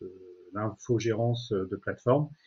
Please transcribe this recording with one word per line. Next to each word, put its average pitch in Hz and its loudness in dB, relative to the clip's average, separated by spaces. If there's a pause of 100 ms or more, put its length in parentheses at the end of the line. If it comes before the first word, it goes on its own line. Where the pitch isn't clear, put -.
de 92 -12 (400)
l'infogérance, 110 0
euh, 92 2
de 101 -2
plateforme. 131 2 (180)